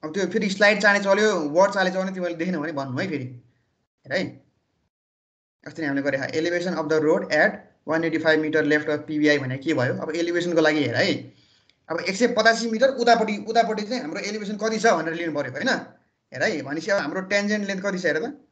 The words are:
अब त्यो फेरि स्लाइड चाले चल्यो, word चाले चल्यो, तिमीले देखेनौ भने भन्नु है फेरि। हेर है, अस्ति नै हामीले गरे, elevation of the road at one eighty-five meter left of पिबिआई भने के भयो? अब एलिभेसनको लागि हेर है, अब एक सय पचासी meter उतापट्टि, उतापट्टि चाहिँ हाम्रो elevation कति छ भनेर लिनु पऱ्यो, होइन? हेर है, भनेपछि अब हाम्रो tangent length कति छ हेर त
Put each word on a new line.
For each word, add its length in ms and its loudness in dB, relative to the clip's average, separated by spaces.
अब 100 -8
त्यो 120 0
फेरि 240 0
स्लाइड 320 4
चाले 160 6
चल्यो, 420 4
word 320 4
चाले 180 2
चल्यो, 240 -4
तिमीले 200 -4
देखेनौ 260 -2
भने 120 -6
भन्नु 260 -6
है 100 -2
फेरि। 340 -8
हेर 60 -8
है, 340 -6
अस्ति 160 -10
नै 60 -2
हामीले 220 0
गरे, 80 0
elevation 640 -2
of 120 -2
the 160 2
road 120 4
at 300 2
one 160 0
eighty-five 400 2
meter 280 2
left 160 0
of 180 -2
पिबिआई 320 4
भने 200 -4
के 160 -2
भयो? 200 0
अब 220 -6
एलिभेसनको 440 0
लागि 240 4
हेर 120 -2
है, 380 0
अब 120 -4
एक 160 -4
सय 100 4
पचासी 440 2
meter 180 2
उतापट्टि, 600 2
उतापट्टि 340 2
चाहिँ 200 -6
हाम्रो 180 -6
elevation 360 -6
कति 220 -2
छ 80 2
भनेर 280 2
लिनु 200 -6
पऱ्यो, 180 -4
होइन? 340 -2
हेर 100 -6
है, 200 -2
भनेपछि 280 -6
अब 100 2
हाम्रो 200 -4
tangent 460 -2
length 200 -4
कति 120 -4
छ 80 -4
हेर 120 0
त 340 -8